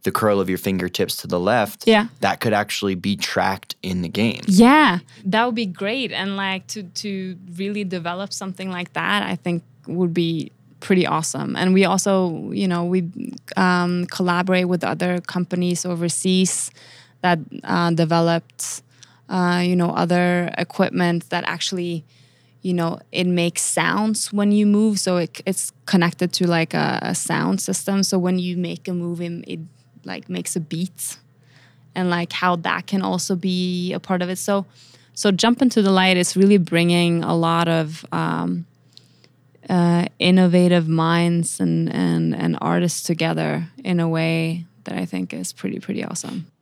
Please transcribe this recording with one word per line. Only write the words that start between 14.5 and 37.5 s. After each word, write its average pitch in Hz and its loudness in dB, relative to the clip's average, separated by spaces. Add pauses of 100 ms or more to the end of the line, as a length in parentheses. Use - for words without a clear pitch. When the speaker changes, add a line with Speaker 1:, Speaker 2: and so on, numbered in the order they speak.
Speaker 2:
with 175 0
other 180 -2
companies 180 -2
overseas 180 0 (480)
that, 175 2 (240)
uh, 170 0
developed, 170 0 (460)
uh, 180 0
you 180 2
know, 175 2
other 175 0
equipment 175 0
that 175 -4
actually, 175 -6 (580)
you 180 -2
know, 165 -2 (140)
it 180 0
makes 170 0
sounds 196 -2
when 202 2
you 208 4
move. 208 4
So 180 0
it, 170 -4
it's - -4 (140)
connected 175 2
to, 180 0
like, 165 0
a, 151 0
a - -4
sound 170 -2
system. 196 -2
So 190 0
when 180 0
you 180 -4
make 175 -6
a 185 -4
move, 175 -6
it, 170 -8
it, 165 -10 (440)
like, - -12
makes 127 -6
a 180 -4
beat, - -8 (800)
and, 185 -2
like, 175 -2
how 180 0
that 180 -2
can 190 -2
also 190 -2
be 180 -2
a - -6
part 180 -2
of 180 -2
it. 185 -4
So, 196 -2 (480)
so - 2
Jump 226 4
Into 233 4
the 196 4
Light 185 6
is 180 0
really 196 8
bringing 170 4
a 165 0
lot 165 2